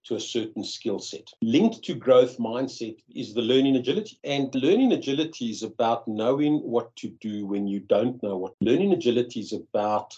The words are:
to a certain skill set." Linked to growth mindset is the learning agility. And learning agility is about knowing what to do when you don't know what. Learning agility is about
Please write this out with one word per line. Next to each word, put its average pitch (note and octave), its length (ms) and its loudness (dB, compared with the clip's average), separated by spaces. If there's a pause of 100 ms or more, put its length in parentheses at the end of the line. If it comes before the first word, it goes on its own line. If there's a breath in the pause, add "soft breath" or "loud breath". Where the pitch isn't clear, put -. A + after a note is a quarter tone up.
to A2+ 120 -4
a G#2 40 -4
certain A2 420 -6
skill G2 360 -6
set." - 220 -12 (200)
Linked D#3 440 2
to F3 100 -6
growth B2+ 440 4
mindset A2+ 580 -6 (180)
is G#2+ 180 -10
the A#2 100 -2
learning C3 340 4
agility. C#3 480 -2
And C#3 320 -2
learning G#3 340 4
agility C#3+ 600 -2
is G#2 120 -10
about A#2 460 -2
knowing C#3 500 2
what A#2 380 -4
to A2 120 -10 (120)
do G#2 260 -6
when G2+ 220 -2
you G2 100 -2
don't A2 460 0
know G2 120 -2
what. F#2 240 -8
Learning E3 320 2
agility B2 460 0
is G2+ 140 -8
about G#2 640 -2